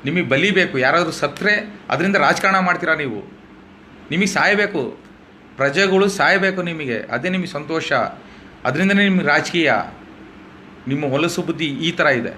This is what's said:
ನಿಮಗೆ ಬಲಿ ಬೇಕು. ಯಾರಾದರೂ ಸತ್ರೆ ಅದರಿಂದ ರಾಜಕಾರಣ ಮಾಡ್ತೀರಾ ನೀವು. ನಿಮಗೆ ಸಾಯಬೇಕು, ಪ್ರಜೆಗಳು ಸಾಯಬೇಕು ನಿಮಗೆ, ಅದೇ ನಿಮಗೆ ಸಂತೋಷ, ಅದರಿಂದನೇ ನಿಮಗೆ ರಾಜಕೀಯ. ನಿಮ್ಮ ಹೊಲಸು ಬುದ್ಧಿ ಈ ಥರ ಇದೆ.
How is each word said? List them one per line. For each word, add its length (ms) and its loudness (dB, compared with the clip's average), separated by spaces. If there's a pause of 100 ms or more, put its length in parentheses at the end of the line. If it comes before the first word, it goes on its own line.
ನಿಮಗೆ 180 -2
ಬಲಿ 280 2
ಬೇಕು. 280 0
ಯಾರಾದರೂ 320 2
ಸತ್ರೆ 420 -2 (380)
ಅದರಿಂದ 260 0
ರಾಜಕಾರಣ 420 2
ಮಾಡ್ತೀರಾ 360 0
ನೀವು. 260 -4 (880)
ನಿಮಗೆ 160 0
ಸಾಯಬೇಕು, 560 0 (760)
ಪ್ರಜೆಗಳು 520 2
ಸಾಯಬೇಕು 540 2
ನಿಮಗೆ, 360 -4
ಅದೇ 300 -6
ನಿಮಗೆ 180 -2
ಸಂತೋಷ, 460 -6 (720)
ಅದರಿಂದನೇ 440 2
ನಿಮಗೆ 180 2
ರಾಜಕೀಯ. 460 2 (1160)
ನಿಮ್ಮ 180 -2
ಹೊಲಸು 360 0
ಬುದ್ಧಿ 240 -4
ಈ 260 -2
ಥರ 140 0
ಇದೆ. 320 0